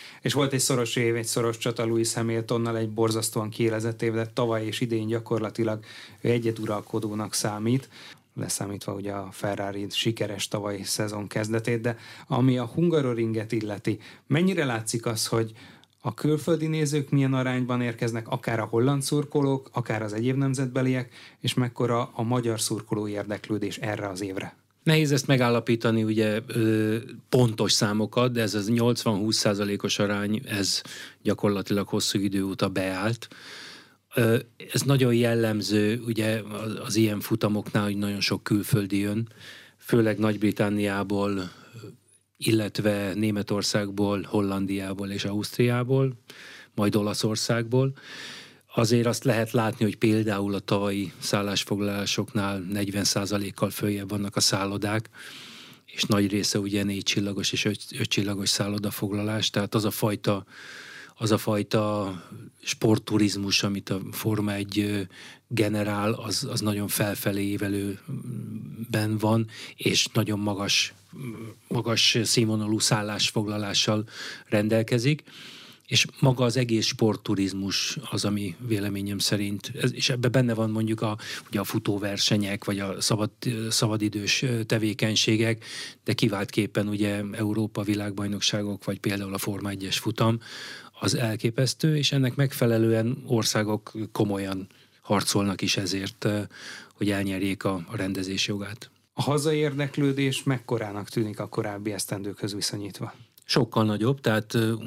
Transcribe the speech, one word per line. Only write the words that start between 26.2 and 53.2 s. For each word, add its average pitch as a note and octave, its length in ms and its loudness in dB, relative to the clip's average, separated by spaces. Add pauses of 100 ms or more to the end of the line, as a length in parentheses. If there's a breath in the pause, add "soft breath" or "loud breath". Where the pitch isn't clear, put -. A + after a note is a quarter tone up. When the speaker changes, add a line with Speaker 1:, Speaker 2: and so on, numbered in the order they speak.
Speaker 2:
ö, A2 500 2 (320)
pontos A2 440 6
számokat, G#2+ 600 2
de A#2 80 0
ez G#2 140 0
az G2+ 140 0
nyolcvan-húsz A2+ 680 2
százalékos G2+ 640 2
arány, G#2 460 0
ez G2+ 380 0 (400 loud breath)
gyakorlatilag G2+ 680 0
hosszú G#2 300 0
idő G2 260 0
óta F#2+ 240 -2
beállt. F#2+ 600 -2 (840 loud breath)
Ö, A#2 240 4 (340)
ez C3+ 80 0
nagyon C3 340 4
jellemző, A2 920 2
ugye, A2 340 0
az, G#2+ 440 -8
az G2 120 -2
ilyen G#2+ 240 4
futamoknál, G#2 640 0
hogy G2+ 140 0
nagyon G2+ 240 -2
sok F#2+ 220 0
külföldi G2+ 560 2
jön, G#2 300 0 (500 loud breath)
főleg A2 400 2
Nagy-Britanniából, G2+ 1300 0 (840 loud breath)
illetve G2+ 800 0
Németországból, G2+ 1120 0
Hollandiából G2 840 -2
és G2+ 140 -4
Ausztriából, A#2+ 920 0 (580 loud breath)
majd G2+ 220 2
Olaszországból. A#2 960 2 (840 loud breath)
Azért A#2 320 4
azt A2+ 180 -2
lehet A2+ 260 2
látni, A2 340 2
hogy G2+ 120 2
például G#2+ 580 2
a G2 40 0
tavalyi G2+ 600 0
szállásfoglalásoknál G2+ 1400 -2
negyven G2 460 -2
százalékkal G2 680 0